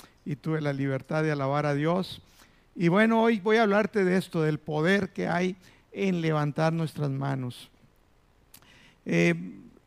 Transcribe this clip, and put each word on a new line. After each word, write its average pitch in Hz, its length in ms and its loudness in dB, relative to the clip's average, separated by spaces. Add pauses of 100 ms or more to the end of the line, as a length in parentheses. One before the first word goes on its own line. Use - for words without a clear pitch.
(260)
y 147 100 -6
tuve 160 240 -4
la 147 140 -2
libertad 139 480 -2
de 156 100 0
alabar 143 320 -2
a 147 100 0
Dios. 165 460 -2 (540)
Y 170 140 2
bueno, 226 340 4
hoy 226 180 2
voy 214 160 2
a 233 60 4
hablarte 202 420 2
de 185 140 2
esto, 170 240 -2
del 151 160 0
poder 175 560 0
que 180 140 -4
hay 185 280 -2 (360)
en 190 280 -2
levantar 160 540 0
nuestras 151 340 -4
manos. 135 640 -6 (1400)
Eh, 170 280 2 (520)